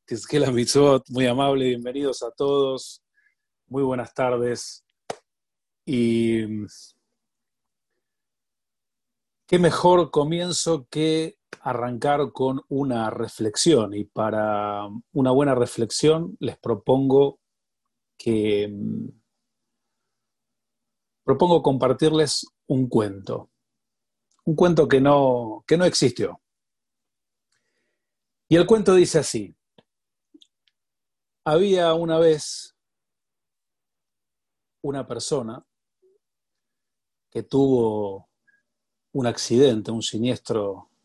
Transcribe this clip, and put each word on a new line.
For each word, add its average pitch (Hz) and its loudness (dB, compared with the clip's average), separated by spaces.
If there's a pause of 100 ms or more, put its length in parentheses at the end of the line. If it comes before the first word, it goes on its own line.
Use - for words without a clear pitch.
Tizkela 139 -2
Mitzvot, 127 4
muy 131 0
amable, 135 0
bienvenidos 127 -4
a 120 -8
todos. 139 -4 (640)
Muy 135 -4
buenas 127 -4
tardes. 123 -4 (1040)
Y 113 0 (3000)
qué 180 2
mejor 175 4
comienzo 165 -2
que 160 -2 (220)
arrancar 123 -2
con 131 -4
una 131 -2
reflexión. 110 0
Y 104 -6
para 104 -4 (240)
una 131 0
buena 139 2
reflexión 151 -2
les 113 -8
propongo 135 0 (760)
que, 107 0
mm, 110 -8 (2250)
propongo 170 2
compartirles 139 0 (200)
un 131 -2
cuento. 101 -4 (960)
Un 160 -2
cuento 165 4
que 131 4
no, 131 2
que 156 2
no 175 2
existió. - 0 (2000)
Y - 6
el 175 4
cuento 202 4
dice 175 4
así. 110 -4 (1900)
Había 175 2
una 165 0
vez 160 0 (2000)
una 139 -8
persona 120 -8 (1700)
que 110 -8
tuvo 110 -2 (840)
un 131 -4
accidente, 117 2
un 113 -6
siniestro 107 -6 (160)